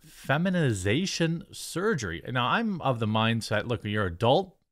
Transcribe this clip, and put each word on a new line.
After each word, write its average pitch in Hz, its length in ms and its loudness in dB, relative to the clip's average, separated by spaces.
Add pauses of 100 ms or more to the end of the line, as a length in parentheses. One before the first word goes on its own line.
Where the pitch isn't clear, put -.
feminization 160 1500 0
surgery. 147 760 -4
Now, 123 180 0
I'm 196 340 0
of 131 180 0
the 110 60 0
mindset, 110 600 0
look, 117 200 -4
you're 104 220 0
adult, 127 500 2 (140)